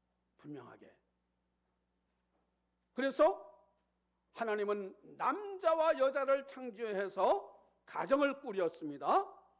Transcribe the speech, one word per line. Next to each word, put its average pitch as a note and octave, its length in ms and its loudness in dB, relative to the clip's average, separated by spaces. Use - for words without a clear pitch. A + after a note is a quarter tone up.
분명하게. A#2+ 560 -18
그래서 C#4 580 2
하나님은 G#3 640 -4
남자와 E4 840 0
여자를 C4+ 480 2
창조해서 G#3+ 1080 -2
가정을 C#4 540 0
꾸렸습니다. F3+ 880 0